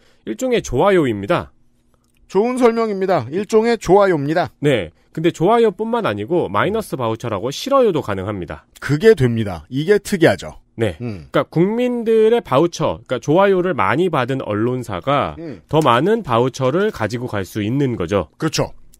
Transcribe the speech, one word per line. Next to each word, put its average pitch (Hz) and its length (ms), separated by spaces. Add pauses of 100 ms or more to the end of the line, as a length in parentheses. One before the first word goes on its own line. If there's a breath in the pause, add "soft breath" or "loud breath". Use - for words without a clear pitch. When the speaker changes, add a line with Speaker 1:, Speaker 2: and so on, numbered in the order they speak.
(260)
Speaker 1:
일종의 220 360
좋아요입니다. 131 920 (760)
Speaker 2:
좋은 240 300
설명입니다. 202 760
일종의 220 460
좋아요입니다. 165 800
Speaker 1:
네. 117 300 (220)
근데 160 180
좋아요뿐만 220 800
아니고 110 420
마이너스 165 460
바우처라고 113 560
싫어요도 240 500
가능합니다. 95 640 (140)
Speaker 2:
그게 170 340
됩니다. 113 560
이게 160 300
특이하죠. 120 560 (200)
Speaker 1:
네. 104 260
Speaker 2:
음. 101 280
Speaker 1:
그러니까 151 140
국민들의 226 1000
바우처, 165 440 (200)
그러니까 123 140
좋아요를 185 560
많이 123 340
받은 131 320
언론사가 110 960
Speaker 2:
음. 147 320
Speaker 1:
더 156 140
많은 156 400
바우처를 131 680
가지고 120 380
갈 101 180
수 110 160
있는 123 340
거죠. 90 340 (100)
Speaker 2:
그렇죠. 151 320 (280)